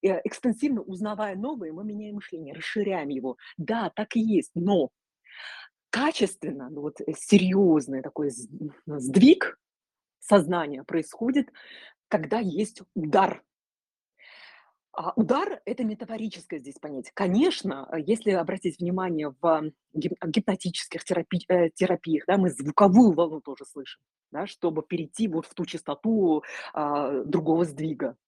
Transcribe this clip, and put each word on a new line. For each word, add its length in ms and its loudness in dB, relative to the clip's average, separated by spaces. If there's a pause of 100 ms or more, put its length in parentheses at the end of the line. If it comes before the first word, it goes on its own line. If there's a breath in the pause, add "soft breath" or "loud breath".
Э, 220 2
экстенсивно 580 -2
узнавая 540 -6
новое, 360 -8
мы 120 -10
меняем 320 -8
мышление, 380 -12
расширяем 560 -4
его. 260 -6 (220 loud breath)
Да, 380 -4
так 200 -4
и 40 2
есть, 360 2
но 340 2 (1000 loud breath)
качественно, 800 -2
ну 120 -10
вот, 180 -8
э, 160 -6
серьёзный 880 4
такой 280 -6
сд-, 420 -12 (140)
сдвиг 720 4 (600)
сознания 640 2
происходит, 680 -2 (580 loud breath)
когда 320 0
есть 420 -4 (120)
удар. 480 0 (1500 loud breath)
А, 220 -6
удар — 500 2
это 180 -4
метафорическое 760 -8
здесь 220 -14
понятие. 340 -10
Конечно, 800 0
э, 140 -4
если 240 0
обратить 480 -2
внимание 640 -2
в, 60 0
ам, 260 2 (220)
гип-, 200 -2 (120)
гипнотических 800 -2
терапи-, 440 -2
э, 220 4
терапиях, 560 -2
да, 120 4
мы 120 4
звуковую 640 6
волну 280 0
тоже 260 -14
слышим, 340 -16 (320)
да, 140 -6
чтобы 360 -4
перейти 460 -4
вот 180 -4
в 80 -20
ту 120 -4
частоту, 760 0 (300 loud breath)
а, 520 -2
другого 420 2
сдвига. 500 -6 (120)